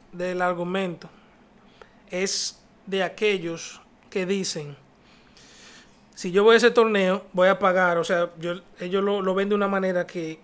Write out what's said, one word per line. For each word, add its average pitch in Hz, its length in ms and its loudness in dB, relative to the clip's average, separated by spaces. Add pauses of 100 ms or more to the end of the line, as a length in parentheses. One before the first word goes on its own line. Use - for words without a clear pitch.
(120)
del 180 280 -6
argumento 180 680 -4 (1000)
es - 520 -6 (240)
de 190 160 -2
aquellos 175 760 -4 (280)
que 190 160 -4
dicen, 175 520 -4 (1400)
"Si 185 160 -8
yo 202 140 4
voy 226 100 8
a - 40 8
ese 233 120 6
torneo, 202 640 2
voy 185 160 4
a 190 100 2
pagar". 185 400 2
O 165 60 0
sea, 175 340 0
yo, 170 160 -6 (240)
ellos 185 240 -4
lo, 202 180 0
lo 185 140 -2
ven 196 140 0
de 208 80 0
una 202 120 0
manera 185 380 -2
que 160 380 -8